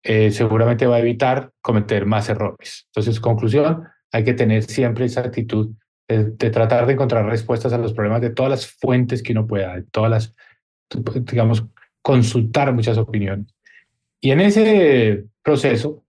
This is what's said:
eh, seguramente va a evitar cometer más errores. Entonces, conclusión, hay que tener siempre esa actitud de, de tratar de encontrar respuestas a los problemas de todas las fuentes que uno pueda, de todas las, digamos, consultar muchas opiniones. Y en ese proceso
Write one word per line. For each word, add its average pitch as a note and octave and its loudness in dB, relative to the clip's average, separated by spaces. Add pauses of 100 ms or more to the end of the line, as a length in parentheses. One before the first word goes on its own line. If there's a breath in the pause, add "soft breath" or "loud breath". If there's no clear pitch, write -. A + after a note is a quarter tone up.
eh, G#2+ 2
seguramente A2+ 0
va A#2+ 4
a A#2 4
evitar B2+ -2
cometer G#2 0
más G#2+ 0
errores. - -8
Entonces, A2 -2
conclusión, C#3 0 (300 loud breath)
hay A2+ 0
que B2 2
tener A2 2
siempre A#2+ -2
esa B2 -4
actitud A2 -4 (340)
de, A2 0
de A2+ -2
tratar A#2 2
de C3+ 2
encontrar A#2+ 0
respuestas A#2 -2
a A#2+ -2
los A2+ -4
problemas A2 -2
de A#2 -2
todas C3 -2
las C3+ -4
fuentes B2 -2
que A#2+ -4
uno A2 0
pueda, G2 -4
de F#2 -10
todas A2 -2
las, A2 -2 (920 soft breath)
digamos, A2+ 0 (340 soft breath)
consultar B2 0
muchas A2+ 0
opiniones. G2+ -4 (680 soft breath)
Y C3+ 0
en C#3+ 2
ese F3+ 4 (160)
proceso C#3+ 0